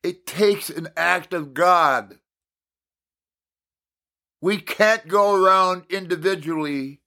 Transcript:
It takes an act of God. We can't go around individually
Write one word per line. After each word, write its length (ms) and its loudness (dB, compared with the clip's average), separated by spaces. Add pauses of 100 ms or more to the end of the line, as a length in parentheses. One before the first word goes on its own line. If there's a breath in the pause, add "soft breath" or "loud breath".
It 240 -8
takes 420 0
an 260 -10
act 380 -2
of 220 -8
God. 640 2 (2250)
We 160 0
can't 500 0
go 360 2
around 460 2
individually 1160 -6